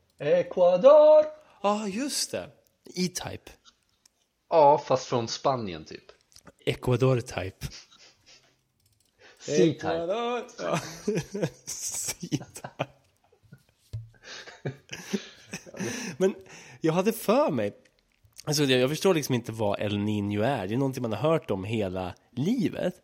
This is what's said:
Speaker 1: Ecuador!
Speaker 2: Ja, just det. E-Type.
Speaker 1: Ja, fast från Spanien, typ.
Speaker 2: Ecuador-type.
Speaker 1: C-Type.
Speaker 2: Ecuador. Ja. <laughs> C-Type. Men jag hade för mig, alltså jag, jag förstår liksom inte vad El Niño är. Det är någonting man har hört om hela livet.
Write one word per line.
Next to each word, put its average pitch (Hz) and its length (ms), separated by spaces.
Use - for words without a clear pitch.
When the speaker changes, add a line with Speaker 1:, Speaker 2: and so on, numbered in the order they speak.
Speaker 1:
Ecuador! 185 1040
Speaker 2:
Ja, 208 260
just 240 440
det. 90 180
E-Type. - 560
Speaker 1:
Ja, 147 280
fast 127 300
från 117 200
Spanien, 107 580
typ. - 180
Speaker 2:
Ecuador-type. 123 1000
Speaker 1:
C-Type. 151 480
Speaker 2:
Ecuador. 214 560
Ja. 170 200
<laughs> - 400
C-Type. - 1200
Men 190 180
jag 156 120
hade 190 180
för 220 400
mig, 107 220
alltså 151 180
jag, 131 160
jag 127 100
förstår 170 240
liksom 143 220
inte 113 160
vad 107 300
El 104 160
Niño 104 460
är. 117 240
Det 104 60
är 120 40
någonting 135 240
man 113 120
har 113 180
hört 156 200
om 95 120
hela 92 500
livet. 185 640